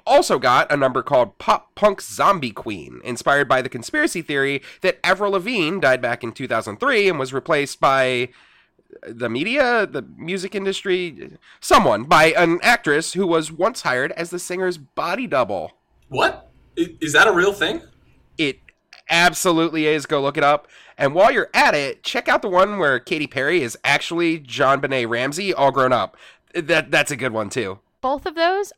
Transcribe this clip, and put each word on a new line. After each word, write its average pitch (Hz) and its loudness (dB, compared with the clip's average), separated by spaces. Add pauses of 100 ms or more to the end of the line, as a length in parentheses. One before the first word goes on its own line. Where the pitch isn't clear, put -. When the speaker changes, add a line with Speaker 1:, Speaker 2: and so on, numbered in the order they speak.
Speaker 1:
also 226 4
got 131 2
a 147 0
number 131 0
called 123 2
Pop - -2
Punk 202 2
Zombie 151 -2
Queen, 71 -12
inspired 139 0
by 131 2
the 123 -6
conspiracy 165 -4
theory 139 -2 (180)
that 180 0
Avril 190 0
Lavigne 190 -2
died 131 2
back 120 -4
in 117 -6
two 131 -10
thousand 110 -4
three 240 2
and 175 0
was 131 -4
replaced 143 -4
by 127 2 (800)
the 117 -6
media, 226 0
the 135 -8 (160)
music 185 -8
industry, 180 -6 (220)
someone, 131 4
by 160 6
an 170 2
actress 165 0
who 185 0
was 160 0
once 175 -2
hired 139 -2
as 170 -8
the 175 -8
singer's 180 -4
body 170 -6
double. 101 -2 (340)
Speaker 2:
What? - -2 (300)
I, 170 -4
is 151 -6
that 175 6
a 208 2
real 180 2
thing? 196 -4 (560)
Speaker 1:
It 143 -4 (500)
absolutely 165 0
is. 151 0
Go 143 -2
look 139 -2
it 151 0
up. 143 2 (280)
And 139 0
while 202 6
you're 220 -2
at 247 4
it, 139 -4
check - -4
out 254 2
the 220 -4
one 196 2
where 143 2
Katy 151 -4
Perry 147 0
is 120 -6
actually 165 0
JonBenet 135 0
Ramsey 143 -2
all 139 2
grown 127 2
up. 107 0 (400)
That, 156 0
that's 147 0
a 143 -6
good 123 -2
one, 107 -4
too. 98 -6 (200)
Speaker 3:
Both 262 -4
of 320 -10
those 370 0